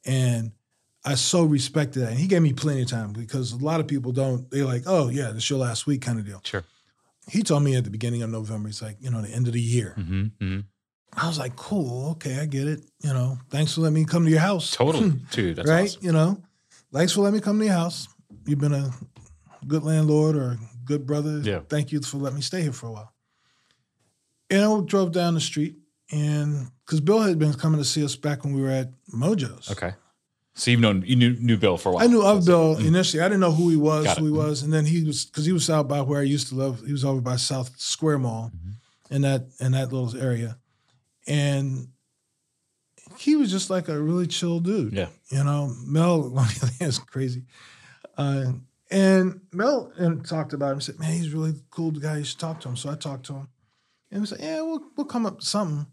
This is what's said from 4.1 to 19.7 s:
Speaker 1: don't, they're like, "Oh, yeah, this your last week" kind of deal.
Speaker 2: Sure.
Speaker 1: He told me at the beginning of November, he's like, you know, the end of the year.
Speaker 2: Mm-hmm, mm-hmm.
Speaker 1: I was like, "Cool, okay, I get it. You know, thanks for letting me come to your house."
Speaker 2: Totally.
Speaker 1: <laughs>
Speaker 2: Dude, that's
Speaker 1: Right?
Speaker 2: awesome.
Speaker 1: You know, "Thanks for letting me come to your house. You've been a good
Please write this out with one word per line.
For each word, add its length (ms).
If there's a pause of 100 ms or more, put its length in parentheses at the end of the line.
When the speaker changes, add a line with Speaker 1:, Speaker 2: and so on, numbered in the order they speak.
Speaker 1:
don't, 380
they're 140
like, 220
"Oh, 220
yeah, 220
this 200
your 80
last 280
week" 160
kind 160
of 80
deal. 180
Speaker 2:
Sure. 200 (640)
Speaker 1:
He 140
told 200
me 140
at 80
the 60
beginning 320
of 80
November, 380
he's 140
like, 180
you 100
know, 120
the 60
end 180
of 60
the 80
year. 380
Speaker 2:
Mm-hmm, 240 (220)
mm-hmm. 160 (540)
Speaker 1:
I 140
was 100
like, 180
"Cool, 560
okay, 260
I 80
get 220
it. 120 (220)
You 100
know, 260 (120)
thanks 240
for 80
letting 120
me 100
come 200
to 60
your 100
house." 360
Speaker 2:
Totally. 340
Speaker 1:
<laughs> 220
Speaker 2:
Dude, 240
that's 120
Speaker 1:
Right? 160
Speaker 2:
awesome. 200
Speaker 1:
You 80
know, 280 (520)
"Thanks 200
for 100
letting 120
me 60
come 180
to 60
your 100
house. 340 (380)
You've 140
been 140
a 160 (760)
good 180